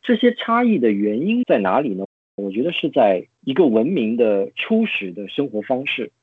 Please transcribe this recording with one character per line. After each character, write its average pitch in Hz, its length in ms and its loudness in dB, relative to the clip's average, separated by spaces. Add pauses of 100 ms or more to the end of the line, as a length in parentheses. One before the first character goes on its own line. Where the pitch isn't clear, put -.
这 247 120 2
些 240 200 4
差 233 280 -2
异 220 140 2
的 120 140 2
原 104 340 0
因 240 200 0
在 156 120 2
哪 101 240 2
里 117 140 -4
呢？ 95 100 -6 (300)
我 101 160 -6
觉 110 120 -2
得 170 80 -2
是 165 180 -4
在 107 380 2 (160)
一 135 100 -4
个 175 120 4
文 110 200 4
明 120 300 0
的 104 400 2
初 220 300 0
始 98 260 -6
的 95 160 -12
生 139 220 -4
活 107 120 -6
方 131 240 -4
式 131 240 -6 (140)